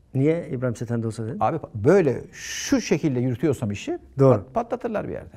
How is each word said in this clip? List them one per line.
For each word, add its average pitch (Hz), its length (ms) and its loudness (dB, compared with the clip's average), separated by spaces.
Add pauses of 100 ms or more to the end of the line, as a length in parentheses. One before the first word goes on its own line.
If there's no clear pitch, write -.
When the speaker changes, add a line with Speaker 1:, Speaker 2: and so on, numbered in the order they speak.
(140)
Speaker 1:
Niye 151 360 0
İbrahim 123 260 -4
Seten 117 260 -4
de 113 40 -4
olsa 110 200 -6
dedin? 110 140 -8
Speaker 2:
Abi 127 180 0 (160)
böyle 139 480 4 (100)
şu - 480 -2
şekilde 147 400 0
yürütüyorsam 123 500 0
işi 294 280 -6 (200)
Speaker 1:
Doğru. 135 160 8
Speaker 2:
pat-, 101 200 -2
patlatırlar 233 540 -4
bir - 40 -8
yerde. - 240 -12